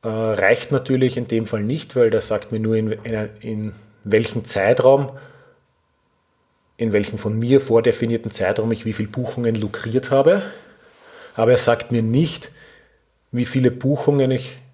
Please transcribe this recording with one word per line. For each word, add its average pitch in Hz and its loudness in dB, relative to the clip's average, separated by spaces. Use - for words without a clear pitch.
äh, 117 -4
reicht 110 -2
natürlich 127 -2
in 131 -8
dem 113 -4
Fall 107 -6
nicht, 131 -6
weil 120 4
der 107 0
sagt - -6
mir 110 -4
nur, 110 0
in, 110 -2
in, 107 -6
in 107 -8
welchem 113 0
Zeitraum, 127 4
in 113 -2
welchem 104 0
von 110 -4
mir 127 4
vordefinierten 117 0
Zeitraum 107 0
ich 110 -4
wie 110 -4
viel 95 -4
Buchungen 127 -2
lukriert 110 -2
habe. 156 4
Aber 113 4
er 123 6
sagt - 2
mir 117 0
nicht, 127 0
wie 120 -2
viele 127 2
Buchungen 139 0
ich - -4